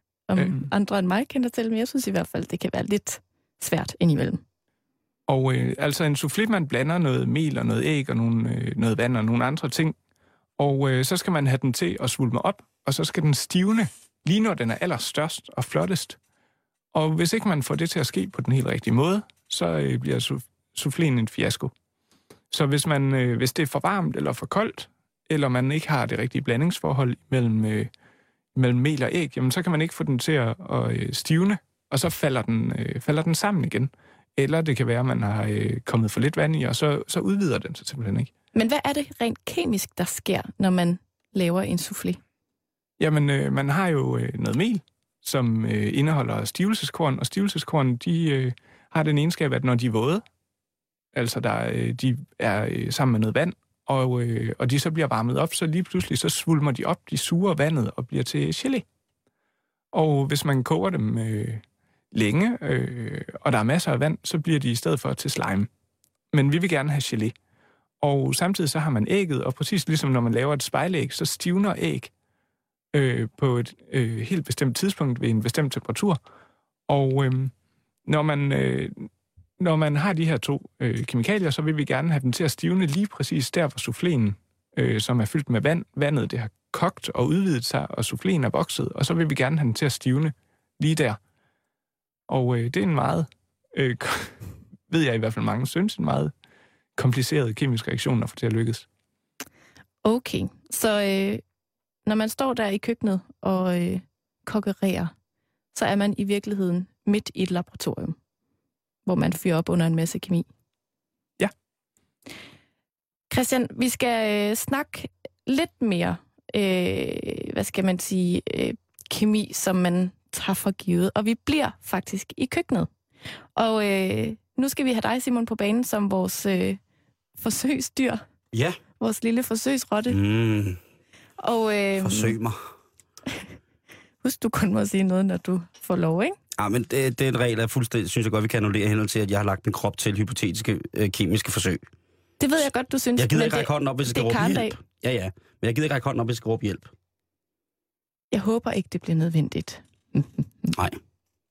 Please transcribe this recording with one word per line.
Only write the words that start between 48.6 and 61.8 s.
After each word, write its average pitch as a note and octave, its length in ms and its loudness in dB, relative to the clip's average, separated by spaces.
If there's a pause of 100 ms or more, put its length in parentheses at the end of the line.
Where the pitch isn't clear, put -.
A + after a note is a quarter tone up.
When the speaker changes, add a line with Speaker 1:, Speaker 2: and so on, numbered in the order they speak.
Speaker 2:
har D#3+ 100 0
den D3+ 160 2
egenskab, D3+ 340 0
at B2+ 120 -2
når B2+ 100 4
de A#2+ 120 0
er A#2+ 40 2
våde, C3 320 0 (920)
altså B2+ 260 -2
der, A2+ 320 -2
øh, A#2+ 200 0
de B2 240 0 (220)
er, G#2+ 320 0
øh, - 220 -2
sammen C3 200 2
med A2 80 4
noget A2 140 2
vand, E3 180 2 (340)
og, B2+ 360 0
øh, A2+ 360 -2
og A#2+ 120 0
de C#3 100 4
så E3 100 -2
bliver D#3+ 160 0
varmet A#2 320 0
op, D3 160 0
så F3 120 -2
lige D#3+ 160 0
pludselig F3 360 -2
så E3 100 0
svulmer D3+ 420 2
de A#2+ 140 -4
op, - 160 -2 (100)
de D3+ 60 -2
suger F3 380 2
vandet D3 420 2
og B2+ 100 -6
bliver C3+ 180 -2
til C#3+ 320 -2
gelé. C4 240 0 (1120)
Og D3 340 4
hvis C#3+ 180 -2
man C3 200 2
koger F3+ 260 0
dem... A2+ 280 -2
Øh, A2 300 -2 (640)